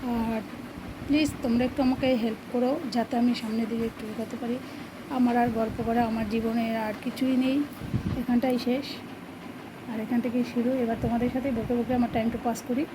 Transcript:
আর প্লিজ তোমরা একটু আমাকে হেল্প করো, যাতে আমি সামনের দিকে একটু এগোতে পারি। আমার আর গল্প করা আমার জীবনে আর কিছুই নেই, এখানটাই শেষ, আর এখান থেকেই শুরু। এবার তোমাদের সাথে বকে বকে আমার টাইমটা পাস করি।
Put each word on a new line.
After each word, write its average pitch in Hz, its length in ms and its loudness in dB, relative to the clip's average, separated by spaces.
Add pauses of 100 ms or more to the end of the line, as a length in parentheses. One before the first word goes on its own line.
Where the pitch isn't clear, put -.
(120)
আর 226 300 0 (640)
প্লিজ 294 240 4 (140)
তোমরা 240 260 2
একটু 277 180 -6
আমাকে 254 200 2 (160)
হেল্প 220 180 -2 (120)
করো, 247 180 2 (240)
যাতে 233 260 2
আমি 240 100 6 (100)
সামনের 226 300 -2
দিকে 226 200 0
একটু - 200 -10
এগোতে 226 300 -6
পারি। 240 160 -2 (600)
আমার 240 240 6
আর 240 80 4 (100)
গল্প 220 180 0 (100)
করা 233 140 4 (100)
আমার 226 220 0
জীবনে 226 320 0 (200)
আর 214 80 -4 (120)
কিছুই 262 380 0
নেই, 262 140 4 (640)
এখানটাই 247 360 2 (100)
শেষ, 262 180 0 (1040)
আর 220 160 -4
এখান 240 200 2
থেকেই 240 280 2
শুরু। 240 160 2 (140)
এবার 226 200 0
তোমাদের 240 300 2
সাথে 262 240 0
বকে 226 200 0
বকে 233 220 0
আমার 233 160 2
টাইমটা 226 300 0
পাস 233 220 0
করি। 254 160 0 (120)